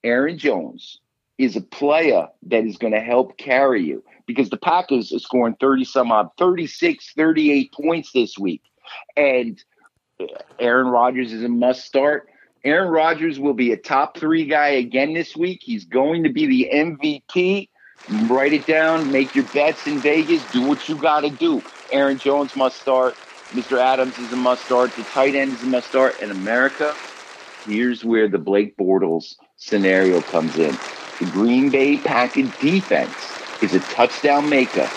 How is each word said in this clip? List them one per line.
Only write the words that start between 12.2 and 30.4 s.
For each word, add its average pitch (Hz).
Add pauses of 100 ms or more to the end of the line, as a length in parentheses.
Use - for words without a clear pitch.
Aaron 170
Rodgers 160
will 139
be 120
a 107
top 143
three 160
guy 147
again 135
this 160
week. 175
He's 110
going 139
to 156
be 147
the 127
M 151
V 151
P. 190 (600)
Write 135
it 143
down. 160
Make 135
your 139
bets 147
in 147
Vegas. 151 (100)
Do 127
what 143
you 156
gotta 147
do. 147 (300)
Aaron 139
Jones 139
must 131
start. 127 (380)
Mister 123
Adams 131
is 120
a 123
must 123
start. 123
The 113
tight 139
end 135
is 117
a 127
must 123
start. 131
In 104
America, 120 (720)
here's 113
where 113
the 95
Blake 101
Bortles 92 (220)
scenario 95
comes 80